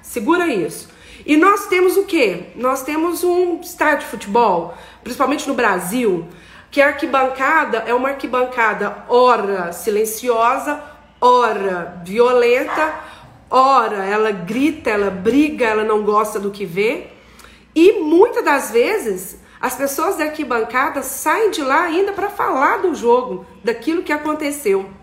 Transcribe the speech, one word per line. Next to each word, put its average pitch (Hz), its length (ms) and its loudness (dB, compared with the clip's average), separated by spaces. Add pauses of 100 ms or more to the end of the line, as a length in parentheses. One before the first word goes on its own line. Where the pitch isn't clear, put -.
Segura 320 480 -2
isso. 202 400 -4 (380)
E 302 100 4
nós 403 300 4
temos 359 300 2
o 392 80 2
quê? 196 420 0 (100)
Nós 262 260 -2
temos 320 400 -2
um 349 380 0
estádio 294 400 -2
de - 60 -12
futebol, 202 680 0 (280)
principalmente 269 440 -2
no 277 80 -2
Brasil, 190 720 0 (440)
que 285 100 0
a 277 80 6
arquibancada 269 960 0
é 226 60 -2
uma 254 180 0
arquibancada 240 1000 -2
ora 202 640 2
silenciosa, 233 1080 -2 (380)
ora 196 840 2
violenta, 247 920 2 (560)
ora 240 540 4
ela 214 260 0
grita, 226 600 -2
ela 202 200 0
briga, 233 560 2
ela 214 180 0
não 214 180 0
gosta 214 360 0
do 202 120 -4
que 196 140 -8
vê. 208 440 -2 (680)
E 359 260 6
muitas 349 440 2
das 269 260 0
vezes 240 680 -2 (220)
as 247 140 -4
pessoas 294 420 -2
da 302 80 -2
arquibancada 269 800 -2
saem 359 480 0
de 320 100 -6
lá 277 220 0
ainda 359 300 0
pra 403 180 -4
falar 320 480 0
do 359 160 0
jogo, 208 500 0 (180)
daquilo 302 400 -2
que 302 100 -4
aconteceu. 294 760 -2 (140)